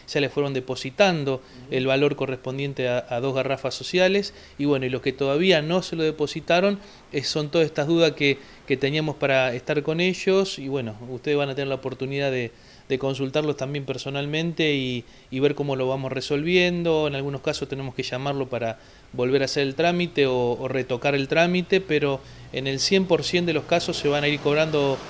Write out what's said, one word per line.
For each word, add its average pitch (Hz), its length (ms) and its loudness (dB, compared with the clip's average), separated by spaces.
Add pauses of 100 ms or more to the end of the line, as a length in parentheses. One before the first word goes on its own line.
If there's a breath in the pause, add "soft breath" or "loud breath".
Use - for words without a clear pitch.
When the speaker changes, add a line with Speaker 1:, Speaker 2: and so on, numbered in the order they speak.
Speaker 1:
ya 151 140 -2
les 135 100 2
fueron 143 220 0
depositando 135 840 0
Speaker 2:
Ujú. 127 60 -10 (280 loud breath)
Speaker 1:
el 131 160 0
valor 139 280 4
correspondiente 135 720 -4
a, 123 200 -2
a 120 120 -4
dos 131 140 -2
garrafas 135 400 -2
sociales. 185 600 0 (240 loud breath)
Y 143 80 0
bueno, 139 180 2
y 127 60 -2
los 127 100 -2
que 135 120 0
todavía 147 500 2
no 170 200 0
se - 140 -8
lo 160 60 -2
depositaron, 170 800 2 (320 loud breath)
eh, 143 120 -2
son 151 260 -2
todas 165 140 4
estas 147 220 -2
dudas 165 260 4
que, 139 240 2 (300 loud breath)
que 135 100 2
teníamos 151 400 0
para 131 380 2
estar 147 280 -2
con 156 180 -2
ellos. 190 580 0
Y 135 100 -8
bueno, 123 260 -4 (140)
ustedes 143 300 -2
van 143 100 0
a 135 60 -6
tener 139 140 -4
la 135 80 -2
oportunidad 135 540 -4
de, 120 200 -2 (400 soft breath)
de 131 80 2
consultarlos 139 580 -2
también 139 300 -6
personalmente 147 880 -2
y, 127 300 -2 (260 soft breath)
y 131 100 -4
ver 143 140 4
cómo 139 220 -2
lo 131 120 0
vamos 131 240 -4
resolviendo. 165 960 2
En 143 60 -4
algunos 139 260 -4
casos 143 300 -4
tenemos 135 240 -6
que 131 80 -6
llamarlo 135 480 -4
para 113 280 -4 (360 soft breath)
volver 127 280 4
a 131 40 2
hacer 139 160 0
el 135 120 -2
trámite 170 520 2
o, 123 340 2
o 135 80 -4
retocar 131 460 0
el 135 140 0
trámite, 180 520 2
pero 143 400 0 (320 loud breath)
en 135 140 -4
el 135 140 -2
cien 190 260 2
por 156 180 2
ciento 175 240 0
de 160 60 0
los 135 100 0
casos 170 320 0
se 147 120 0
van 143 160 2
a 147 40 4
ir 147 120 0
cobrando 147 580 2 (120)